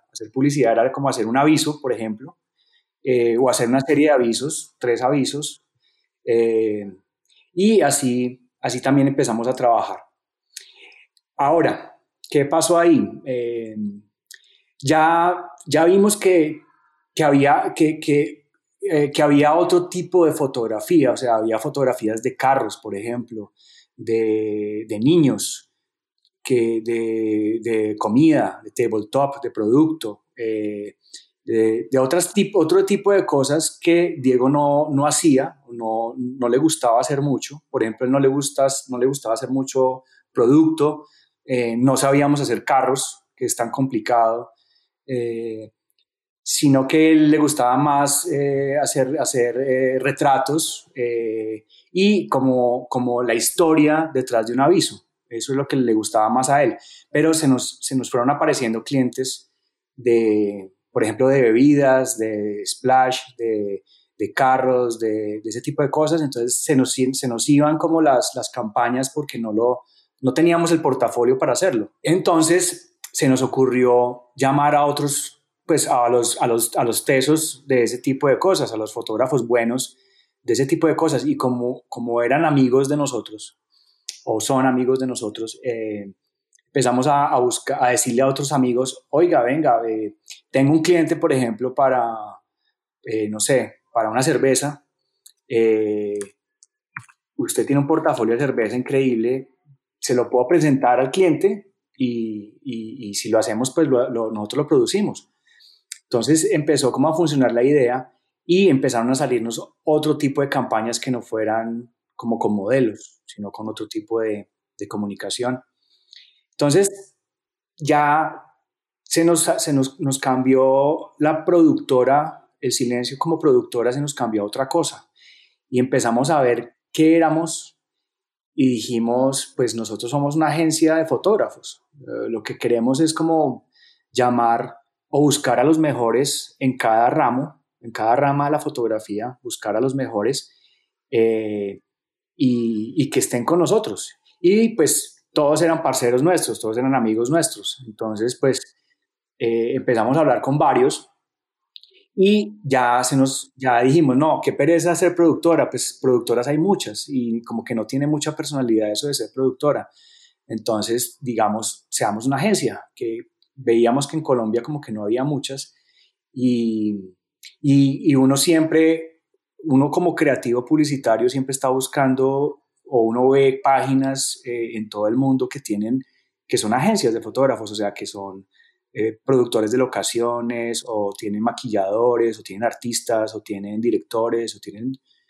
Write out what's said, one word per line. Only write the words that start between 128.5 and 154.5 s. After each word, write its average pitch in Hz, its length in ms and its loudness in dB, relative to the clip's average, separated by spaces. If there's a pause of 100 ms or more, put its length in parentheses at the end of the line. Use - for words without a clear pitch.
y 131 140 2
dijimos, 123 840 -2
"Pues 117 200 -2
nosotros 113 340 -8
somos 143 260 -2
una 156 120 0
agencia 156 480 0
de 160 100 2
fotógrafos, - 800 -2 (160)
eh, 117 300 -10
lo 110 120 -6
que - 160 -12
queremos 120 440 0
es 156 120 2
como 160 540 -2 (440)
llamar 120 640 0 (320)
o 143 120 2
buscar 127 380 2
a 123 40 4
los 156 140 4
mejores 127 840 -2
en 127 160 0
cada 113 360 2
ramo, 135 520 -2 (160)
en 117 120 -16
cada 113 240 0
rama 143 300 0
de 143 60 -2
la 151 80 0
fotografía, 113 840 -6
buscar 110 320 -6
a 110 40 0
los 131 140 0
mejores, 120 580 -4 (600)
eh, 107 720 0 (520)
y, 117 640 -2
y 139 140 0
que 135 80 -2
estén 120 260 -4
con 170 140 2
nosotros". 165 560 -2 (260)
Y 226 340 2
pues - 580 -2
todos 151 280 2
eran 165 220 2
parceros 127 400 0
nuestros, 156 360 0
todos 110 180 -6
eran 131 180 0
amigos 117 340 0
nuestros. 143 580 -4
Entonces, 110 520 -6
pues, - 360 -2 (600)
eh, 117 380 -2
empezamos 127 420 0
a 165 40 2
hablar 120 200 2
con 147 160 -2
varios 139 540 0 (1040)
y 208 480 2
ya 127 400 2
se 139 120 -2
nos, 135 400 0
ya 123 280 2
dijimos, 131 340 4
"No, 147 260 2
qué 131 100 0